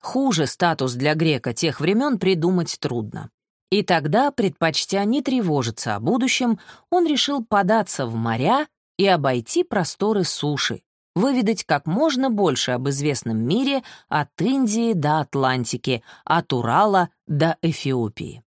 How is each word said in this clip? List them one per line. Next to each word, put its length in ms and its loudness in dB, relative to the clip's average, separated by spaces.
Хуже 460 0
статус 480 0
для 200 0
грека 400 0
тех 260 -2
времен 380 0
придумать 640 0
трудно. 500 -6
И 120 2
тогда, 480 2
предпочтя 760 -2
не 180 0
тревожиться 760 0
о 40 -6
будущем, 580 0
он 160 2
решил 380 0
податься 640 0
в 80 -6
моря 540 0
и 80 2
обойти 580 0
просторы 600 0
суши, 580 -4
выведать 500 2
как 220 0
можно 440 0
больше 420 0
об 160 -2
известном 500 -2
мире 440 0
от 220 -2
Индии 520 0
до 280 0
Атлантики, 840 -2
от 280 0
Урала 580 2
до 360 0
Эфиопии. 800 -4